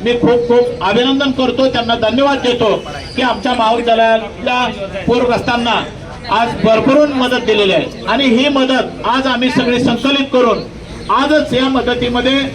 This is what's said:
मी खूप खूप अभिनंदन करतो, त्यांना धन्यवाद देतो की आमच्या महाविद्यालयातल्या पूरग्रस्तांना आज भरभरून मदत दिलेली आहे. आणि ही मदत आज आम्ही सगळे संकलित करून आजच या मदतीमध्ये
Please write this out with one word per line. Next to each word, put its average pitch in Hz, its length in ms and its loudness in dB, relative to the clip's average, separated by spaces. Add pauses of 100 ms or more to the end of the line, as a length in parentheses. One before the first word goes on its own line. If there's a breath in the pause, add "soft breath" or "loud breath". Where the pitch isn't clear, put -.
मी 240 100 0
खूप 240 340 2
खूप 240 360 2
अभिनंदन 262 480 2
करतो, 254 360 0
त्यांना 233 280 0
धन्यवाद 262 420 2
देतो 233 460 0 (320)
की 247 60 -2
आमच्या 247 320 -2
महाविद्यालयातल्या 226 1300 0 (200)
पूरग्रस्तांना 240 760 0 (480)
आज 233 180 0 (140)
भरभरून 262 480 4
मदत 254 340 -2
दिलेली 202 280 2
आहे. 123 320 -4
आणि 233 180 0
ही 262 260 4
मदत 262 580 0
आज 262 200 0
आम्ही 254 220 0
सगळे 247 300 0
संकलित 269 540 0
करून 240 240 2 (540)
आजच 294 420 2
या 262 100 2
मदतीमध्ये 247 760 0 (160)